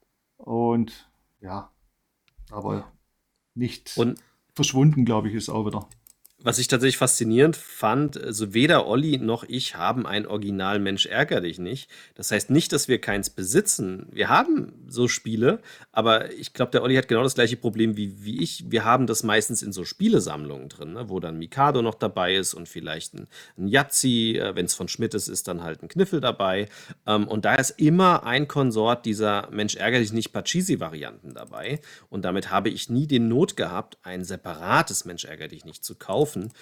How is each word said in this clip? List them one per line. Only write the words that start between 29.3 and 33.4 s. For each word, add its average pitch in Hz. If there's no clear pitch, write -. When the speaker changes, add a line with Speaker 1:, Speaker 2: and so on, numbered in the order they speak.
Speaker 2:
Mensch 107
ärger 117
dich 107
nicht 113
Pachisi-Varianten 82
dabei. 67
Und 92
damit 92
habe 98
ich -
nie 135
den 120
Not 127